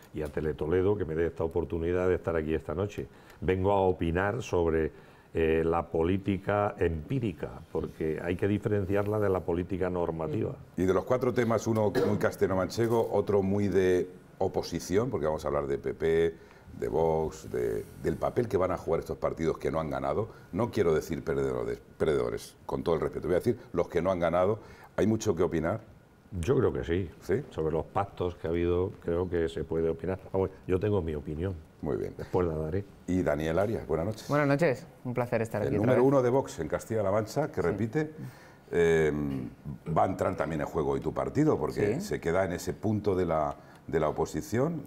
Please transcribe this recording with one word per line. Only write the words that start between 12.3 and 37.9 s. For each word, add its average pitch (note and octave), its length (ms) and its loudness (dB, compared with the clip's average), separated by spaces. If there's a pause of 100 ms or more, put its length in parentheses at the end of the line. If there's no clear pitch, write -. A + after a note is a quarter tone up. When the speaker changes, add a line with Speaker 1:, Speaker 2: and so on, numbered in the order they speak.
Speaker 2:
otro G2+ 300 2
muy G2+ 260 2
de F2+ 400 4 (300)
oposición, F#2+ 720 -2
porque D#2 160 -2
vamos D2+ 180 -2
a D2 40 -2
hablar C#2+ 180 0
de C2+ 100 8
P C2+ 160 -2
P, E2 420 4 (460)
de A#1 80 0
Vox, D#2+ 600 2
de, A1+ 340 -2 (180)
del D#2 140 0
papel G#2+ 320 0
que G2+ 80 0
van F2+ 140 2
a E2+ 80 -2
jugar E2 220 -2
estos - 180 -6
partidos D2+ 400 0
que C#2+ 120 -4
no D#2+ 100 0
han D#2 100 -2
ganado. C#2 380 -2 (240)
No G#2 180 0
quiero F2 240 4
decir D2 280 -2
perdedores, C2 560 -2 (200)
perdedores, B1 680 -2
con C#2 180 -4
todo E2 120 0
el D2+ 80 0
respeto. D2 260 -4
Voy F2+ 60 2
a E2 60 2
decir A#2 180 0 (160)
los E2+ 140 0
que E2+ 120 0
no F2 100 2
han F2+ 100 0
ganado. F2+ 380 2 (380)
¿Hay F#2 100 4
mucho G#2+ 300 2
que F2 60 2
opinar? E2 380 0 (600)
Speaker 1:
Yo B2 180 2
creo G2 140 4
que C2 120 -4
sí. F2 260 -2 (120)
Speaker 2:
¿Sí? A2 280 0
Speaker 1:
Sobre D#2 220 -2
los D#2+ 140 0
pactos F2+ 500 -4
que - 100 -8
ha E2 40 -2
habido, F2 420 0 (100)
creo F2 260 -2
que E2+ 200 0
se D#2+ 160 -6
puede E2 260 0
opinar. F2 280 -4 (140)
Vamos, F#2+ 180 0 (160)
yo F2+ 140 2
tengo G#2 220 0
mi D#2+ 120 -4
opinión. D#2 400 -4 (260)
Speaker 2:
Muy C#2+ 160 -2
bien. G1+ 220 -4
Speaker 1:
Después F2+ 280 0
la D#2+ 100 -2
daré. D#2 280 -4 (220)
Speaker 2:
Y F#2 160 2
Daniel D#2 360 0
Arias, G2 280 -2
buenas D#2+ 200 0
noches. - 220 -8
Speaker 3:
Buenas C#3+ 200 2
noches, C#3 360 2 (200)
un B2 100 -6
placer A#2+ 280 0
estar A2 200 -2
Speaker 2:
El C#3 60 0
Speaker 3:
aquí C#3 80 0
otra A2 100 2
Speaker 2:
número B2 160 6
Speaker 3:
vez. C3+ 60 8
Speaker 2:
uno C#3 140 6
de B2 80 4
Vox C3 280 0
en D#2+ 100 -4
Castilla-La F#2+ 440 -2
Mancha, A2+ 400 0
que - 100 -2
Speaker 3:
Sí. - 60 2
Speaker 2:
repite, A#2 420 0 (640)